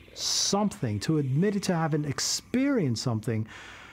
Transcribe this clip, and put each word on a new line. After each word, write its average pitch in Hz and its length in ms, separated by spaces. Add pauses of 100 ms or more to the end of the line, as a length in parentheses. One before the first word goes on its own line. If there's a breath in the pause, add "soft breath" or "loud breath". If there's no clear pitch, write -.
(140)
something, - 880
to 160 160
admitted 165 460
to 180 120
having 156 300
experienced 214 960
something, 110 420 (480 loud breath)